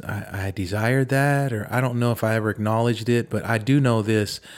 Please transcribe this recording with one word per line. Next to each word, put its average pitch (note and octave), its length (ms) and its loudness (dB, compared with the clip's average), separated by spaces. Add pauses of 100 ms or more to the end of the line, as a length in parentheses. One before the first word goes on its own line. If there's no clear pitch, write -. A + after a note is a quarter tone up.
I, G2 420 -6
I G2+ 40 -6
desired A2 580 0
that, C#3 420 2
or G#2 200 -4
I B2 100 0
don't B2 180 -2
know A#2+ 120 2
if A2+ 120 -2
I A2 120 2
ever A2 160 0
acknowledged A2 580 0
it, A#2+ 220 2
but G#2 120 -2
I A2+ 140 0
do C3 240 2
know A#2 220 2
this. G#2+ 360 0 (180)